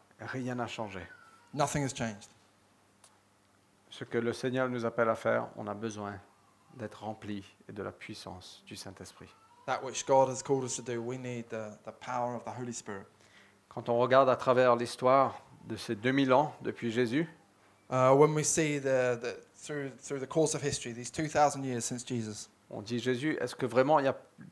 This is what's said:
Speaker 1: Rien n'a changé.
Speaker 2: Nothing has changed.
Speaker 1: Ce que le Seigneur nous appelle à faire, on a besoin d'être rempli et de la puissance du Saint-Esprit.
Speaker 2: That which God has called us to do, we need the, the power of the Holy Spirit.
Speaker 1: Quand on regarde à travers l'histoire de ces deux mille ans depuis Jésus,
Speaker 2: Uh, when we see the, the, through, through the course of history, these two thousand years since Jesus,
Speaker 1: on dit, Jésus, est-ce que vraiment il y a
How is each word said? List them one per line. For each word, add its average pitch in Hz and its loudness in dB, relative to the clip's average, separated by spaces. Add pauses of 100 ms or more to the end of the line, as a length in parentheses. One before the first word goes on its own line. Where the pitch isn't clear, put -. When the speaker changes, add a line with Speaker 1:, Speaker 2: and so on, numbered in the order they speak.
(200)
Speaker 1:
Rien 123 -6
n'a 120 -4
changé. 101 -8 (520)
Speaker 2:
Nothing 143 0
has 127 -2
changed. 110 -6 (1600)
Speaker 1:
Ce - -12
que 120 -4
le 117 0
Seigneur 131 0
nous 120 -4
appelle 117 0
à 113 4
faire, 117 0 (100)
on 113 -8
a 101 -4
besoin 104 -8 (560)
d'être 107 -12
rempli 104 -10 (240)
et 107 -16
de 101 -10
la 101 -6
puissance - -16
du 107 -16
Saint-Esprit. 95 -16 (380)
Speaker 2:
That 131 -4
which 127 -8
God 135 6
has 123 -6
called 135 0
us 123 -6
to 127 -8
do, 117 -4
we 123 -6
need 123 -8
the, 110 -8 (140)
the 110 -14
power 123 -6
of 113 -10
the 113 -10
Holy 120 -8
Spirit. 98 -10 (640)
Speaker 1:
Quand - -10
on 120 4
regarde 127 6
à 123 6
travers 127 6
l'histoire 127 2 (240)
de 117 -6
ces - -6
deux 107 0
mille 135 4
ans 143 4
depuis 117 -4
Jésus, 123 0 (680)
Speaker 2:
Uh, 131 6
when 151 8
we 151 0
see 147 0
the, 127 2
the, 113 -6 (180)
through, 143 -8
through 139 -8
the 135 -6
course 156 2
of 135 -4
history, 123 -4
these 123 -10
two 160 -4
thousand 143 4
years 123 -2
since 123 -6
Jesus, 110 -6 (220)
Speaker 1:
on 110 -10
dit, 113 -4
Jésus, 127 0
est-ce 123 -4
que - -4
vraiment 131 4
il 139 0
y - 4
a 131 2 (360)